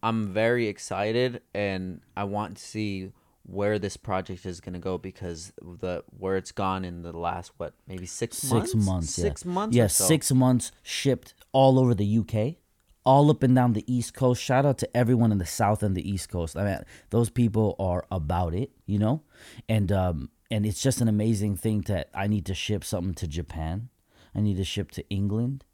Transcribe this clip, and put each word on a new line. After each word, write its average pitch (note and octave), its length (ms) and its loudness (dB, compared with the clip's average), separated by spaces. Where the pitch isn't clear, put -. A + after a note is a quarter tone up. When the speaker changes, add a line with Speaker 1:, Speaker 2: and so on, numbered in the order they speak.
Speaker 1:
I'm A2 300 -2
very A2+ 340 2
excited, A2 760 -2
and F#2+ 460 -4
I G2+ 80 -4
want G2+ 320 -6
to - 60 -18
see G2 500 -6
where G2+ 340 -2
this F#2+ 180 -6
project F#2+ 480 -6
is F2+ 160 -10
gonna F2+ 200 -10
go, F#2 180 -4
because F2+ 540 -12
the, F2 400 -8
where F#2+ 180 -2
it's F#2+ 140 -6
gone F#2+ 340 -2
in F2 180 -10
the E2+ 140 -10
last, E2+ 420 -6
what, - 160 -8
maybe F#2 200 -10
six - 320 -8
Speaker 2:
Six C3+ 120 -4
Speaker 1:
months? A#2 240 0
Speaker 2:
months, F#2 440 0
yeah. F2 60 -2
Speaker 1:
Six D#2 200 -4
months B2 320 -2
Speaker 2:
Yeah, A#2 80 6
Speaker 1:
or G2 40 4
so. - 160 0
Speaker 2:
six D3+ 280 2
months B2+ 400 4
shipped - 520 -2
all C3+ 260 8
over B2 160 6
the G2+ 120 0
U G#2+ 180 2
K, A#2 340 -2
all C#3+ 260 8
up C3+ 140 2
and B2+ 100 6
down B2 200 6
the G#2+ 120 -2
East B2 280 -2
Coast. B2 280 2
Shout C3+ 240 4
out C3+ 120 2
to - 180 -4
everyone A#2 340 4
in G#2 80 2
the F2+ 80 -2
South G#2+ 380 0
and F#2+ 120 0
the F#2 140 -4
East F#2+ 180 -4
Coast. E2+ 280 -6
I G2 80 -2
mean, F#2+ 140 -2
those A#2 200 2
people A2+ 480 2
are F2+ 320 0
about E2+ 420 -2
it, G#2+ 200 -4
you G2+ 140 -2
know? A#2 240 2
And, G#2 240 2
um, F2+ 380 0
and G#2+ 160 0
it's G#2 160 -4
just C3 180 2
an A#2 60 4
amazing G#2+ 500 2
thing G#2+ 260 0
that F#2 300 -4
I G2 140 -4
need G#2 200 0
to F#2+ 80 -4
ship G2+ 280 -4
something F#2 320 -4
to E2+ 140 -6
Japan. E2 640 -6
I G#2 40 0
need G2+ 180 0
to F#2+ 60 -2
ship - 280 -4
to - 160 -12
England. G#2+ 640 -2